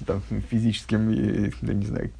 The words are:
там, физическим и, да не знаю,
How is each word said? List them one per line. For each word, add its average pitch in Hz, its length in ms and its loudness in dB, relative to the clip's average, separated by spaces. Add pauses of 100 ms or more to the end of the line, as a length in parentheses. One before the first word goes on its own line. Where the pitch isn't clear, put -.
там, 98 160 0 (280)
физическим 110 600 2
и, 104 400 2 (100)
да - 120 -2
не 101 120 0
знаю, - 340 -4